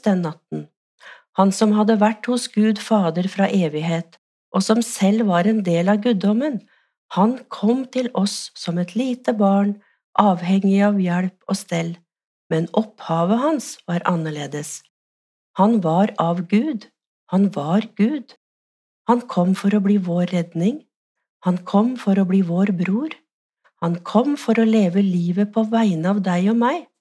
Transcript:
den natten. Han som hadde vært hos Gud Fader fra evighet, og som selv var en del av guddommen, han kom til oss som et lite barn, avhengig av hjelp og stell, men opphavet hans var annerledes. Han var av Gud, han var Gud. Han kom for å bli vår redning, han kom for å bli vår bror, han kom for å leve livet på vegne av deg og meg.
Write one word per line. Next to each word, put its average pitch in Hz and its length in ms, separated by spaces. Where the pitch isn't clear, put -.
den 185 160
natten. 156 460
Han 196 160
som 208 300
hadde 214 180
vært 220 320
hos 247 240
Gud 214 240
Fader 180 480
fra 196 240
evighet, 165 720
og 190 80
som 226 240
selv 208 480
var 175 160
en 220 160
del 175 240
av 208 160
guddommen, 226 560
han 233 220
kom 247 400
til 247 240
oss - 400
som 170 240
et 175 160
lite 254 400
barn, 202 460
avhengig 196 720
av 208 160
hjelp 180 380
og 196 80
stell, 170 380
men 165 240
opphavet 202 640
hans 294 360
var 175 160
annerledes. 151 800
Han 214 240
var 175 400
av 170 220
Gud, 240 380
han 196 240
var 165 300
Gud. 247 380
Han 240 140
kom 185 340
for 202 160
å 214 80
bli 202 220
vår 175 320
redning, 175 480
han 180 160
kom 226 320
for 196 240
å 190 80
bli 196 160
vår 185 320
bror, 196 380
han 170 240
kom 269 320
for 226 240
å 226 80
leve 202 320
livet 185 540
på 220 180
vegne 190 400
av 208 140
deg 185 260
og 233 80
meg. 269 300